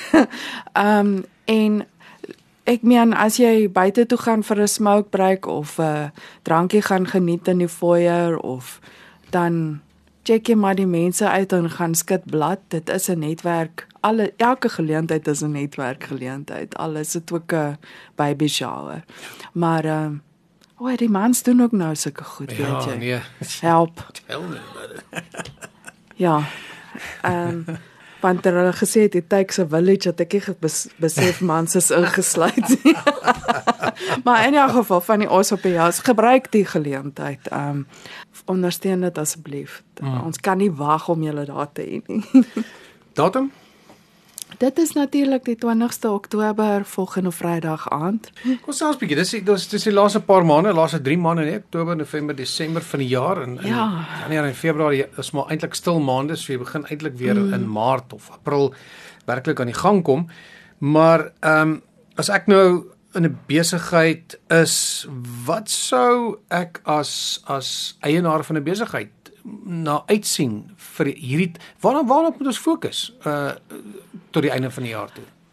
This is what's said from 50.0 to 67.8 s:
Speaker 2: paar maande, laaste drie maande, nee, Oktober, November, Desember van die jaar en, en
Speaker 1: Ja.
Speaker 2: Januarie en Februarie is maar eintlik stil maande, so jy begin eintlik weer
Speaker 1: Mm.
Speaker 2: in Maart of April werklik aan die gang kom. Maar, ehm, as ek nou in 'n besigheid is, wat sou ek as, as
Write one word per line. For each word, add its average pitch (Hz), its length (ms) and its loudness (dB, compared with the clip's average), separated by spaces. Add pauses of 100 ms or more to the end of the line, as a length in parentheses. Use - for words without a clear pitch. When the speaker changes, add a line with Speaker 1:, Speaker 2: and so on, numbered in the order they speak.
Speaker 2:
paar 185 260 6
maande, 165 280 4
laaste 160 280 2
drie 139 160 0
maande, 165 280 0
nee, 175 120 -4
Oktober, 170 380 -6
November, 151 400 -6
Desember 156 460 -6
van 147 180 -6
die 131 80 -2
jaar 139 340 0
en, 123 180 -10
en 196 80 -8
Speaker 1:
Ja. 214 380 -2 (220)
Speaker 2:
Januarie 151 220 0
en 131 60 -8
Februarie 151 500 0 (120)
is 131 140 -8
maar 139 180 -4
eintlik 160 240 -6
stil 170 260 0
maande, 139 360 -2
so 151 180 -10
jy 127 60 -6
begin 143 300 -10
eintlik 151 280 -8
weer 123 180 0
Speaker 1:
Mm. 101 180 0
Speaker 2:
in 120 180 -4
Maart 123 420 -2
of - 180 -20
April 139 420 -2 (520)
werklik 123 340 -4
aan 127 120 -2
die 117 80 -10
gang 196 240 4
kom. 156 240 2 (500)
Maar, 156 640 4
ehm, 156 380 2 (400)
as - 120 -4
ek 196 180 0
nou 190 380 6 (280)
in 180 120 0
'n 131 120 0 (100)
besigheid 165 920 0 (100)
is, - 580 2 (380)
wat 190 240 -4
sou 247 680 0 (120)
ek 175 340 -4
as, - 640 -4
as - 560 -8